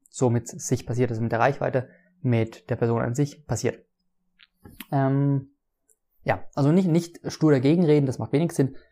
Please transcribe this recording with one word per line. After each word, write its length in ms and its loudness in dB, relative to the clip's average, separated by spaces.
so 180 0
mit 200 -2
sich 380 -6
passiert, 240 -2
also 120 -6
mit 100 -4
der 80 0
Reichweite, 480 -2
mit 480 -2
der 80 -4
Person 240 0
an 140 -2
sich 320 -4
passiert. 400 -4
Ähm, 600 0
ja, 200 -2
also 180 2
nicht, 160 4
nicht 320 -2
stur 200 4
dagegen 340 4
reden, 180 4
das 140 -4
macht 140 -8
wenig 200 0
Sinn, 240 -2